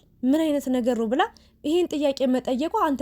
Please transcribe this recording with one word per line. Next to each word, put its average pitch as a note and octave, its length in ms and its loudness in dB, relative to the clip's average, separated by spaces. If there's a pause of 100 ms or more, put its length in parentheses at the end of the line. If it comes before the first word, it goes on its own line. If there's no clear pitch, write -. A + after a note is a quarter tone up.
(240)
«ምን C#4 180 2
አይነት C#4+ 260 0
ነገር B3 300 0
ነው?» A3+ 100 -2
ብላ C#4 160 0 (400)
ይሄን E4+ 260 0
ጥያቄ C#4+ 380 -2
መጠየቋ B3+ 540 -2
አንተ C#4+ 200 0